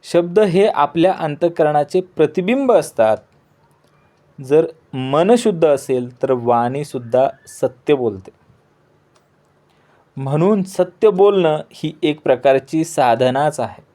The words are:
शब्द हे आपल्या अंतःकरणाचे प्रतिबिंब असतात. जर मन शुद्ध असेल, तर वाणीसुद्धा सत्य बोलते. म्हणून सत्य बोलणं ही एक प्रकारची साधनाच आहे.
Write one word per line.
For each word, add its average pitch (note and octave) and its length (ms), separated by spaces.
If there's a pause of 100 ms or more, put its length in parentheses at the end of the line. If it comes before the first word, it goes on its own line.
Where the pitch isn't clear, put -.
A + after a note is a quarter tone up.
शब्द F3 380
हे G3 260
आपल्या F3 520
अंतःकरणाचे D3+ 800
प्रतिबिंब F#3 720
असतात. A#2 440 (1200)
जर D3 260 (260)
मन C#3+ 460
शुद्ध F3 300
असेल, B2+ 540
तर C3+ 100
वाणीसुद्धा B2 960 (180)
सत्य - 480
बोलते. G#2+ 360 (1900)
म्हणून D#3 460
सत्य F#3 480
बोलणं F3+ 520 (100)
ही D3+ 200 (100)
एक D3+ 180
प्रकारची C3+ 640
साधनाच C3 760
आहे. - 340